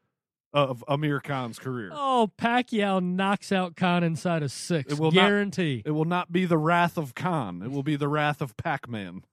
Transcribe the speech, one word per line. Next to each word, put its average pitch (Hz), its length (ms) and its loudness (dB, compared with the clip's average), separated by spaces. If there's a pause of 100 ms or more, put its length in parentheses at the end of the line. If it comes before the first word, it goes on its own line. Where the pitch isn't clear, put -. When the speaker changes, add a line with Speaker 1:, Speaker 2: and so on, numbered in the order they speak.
(540)
Speaker 1:
of 131 340 2
Amir 147 320 0
Khan's 127 400 -6
career. 120 340 -8
Speaker 2:
Oh, 262 440 2
Pacquiao 202 680 2
knocks 190 480 -2
out 185 240 -2
Khan 175 280 2
inside 165 380 0
of 139 100 -4
six. 147 420 -4
Speaker 1:
It 147 60 -2
will 160 120 4
not 196 160 8
Speaker 2:
Guarantee. 190 580 0
Speaker 1:
it 151 60 -4
will 156 140 0
not 175 260 -2
be 185 140 0
the 165 120 2
wrath 170 400 2
of 143 160 -6
Khan. 127 480 -4
It 113 100 -8
will 139 120 -4
be 151 140 0
the 143 100 0
wrath 147 340 0
of - 160 -8
Pac-Man. 107 640 -6 (120)